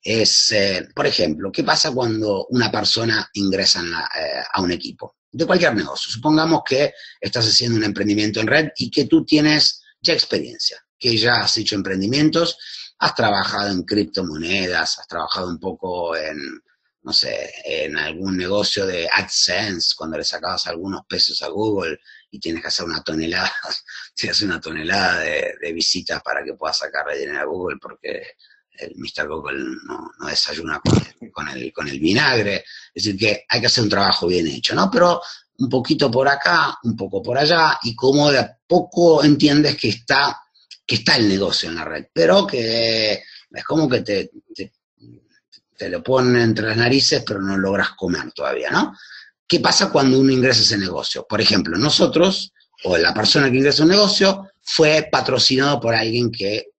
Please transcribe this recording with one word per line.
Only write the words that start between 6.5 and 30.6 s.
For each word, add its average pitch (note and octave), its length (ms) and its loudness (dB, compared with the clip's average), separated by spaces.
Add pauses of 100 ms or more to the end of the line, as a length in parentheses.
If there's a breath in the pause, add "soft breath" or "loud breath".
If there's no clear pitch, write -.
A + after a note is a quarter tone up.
que C#3 300 0 (260 loud breath)
estás A2 280 -2
haciendo A#2 300 2
un G#2+ 60 2
emprendimiento G#2 560 0
en A2 80 0
red D3 300 2
y A#2+ 140 -6
que C#3+ 140 2
tú D#3 200 4
tienes D3+ 560 4 (180 loud breath)
ya - 140 2
experiencia, - 640 -2 (200)
que A#2 200 0
ya A#2 160 2
has A2 240 0
hecho G#2 180 -2
emprendimientos, B2 800 0 (440 loud breath)
has - 160 -2
trabajado G2+ 560 0
en F#2 100 -2
criptomonedas, F2+ 1160 -2
has - 80 -20
trabajado E2+ 420 -6
un E2+ 100 -8
poco F2+ 560 -6
en, D#2 220 -6 (640)
no - 100 -10
sé, - 400 -2 (140)
en D2+ 320 -4
algún E2+ 400 -4
negocio G2 480 0
de E2+ 260 -2
AdSense, F#2 840 -2
cuando D#2 220 -8
le D2+ 40 -8
sacabas F2 440 -6
algunos F2 400 -6
pesos - 340 -2
a D2 60 -8
Google F#2 520 -4 (300 loud breath)
y - 100 -18
tienes E2 220 -6
que D#2+ 60 -10
hacer E2+ 180 -4
una D#2+ 160 -8
tonelada, D#2+ 500 -4 (120)
<laughs> - 520 -12
tienes - 280 -4
una E2+ 180 -4
tonelada E2+ 600 -2
de, D#2 380 -4
de E2 140 -6
visitas E2 480 -4
para C#2+ 240 -8
que C#2 80 -10
puedas D2+ 240 -6
sacarle C#2+ 400 -6
dinero C#2+ 220 -6
a D2 60 -4
Google, E2 360 -6
porque - 540 -14 (420 soft breath)
el - 200 -16
mister D2 300 -10
Google C#2+ 300 -8 (280)
no, - 340 -12
no D2 80 -10
desayuna D2+ 560 -4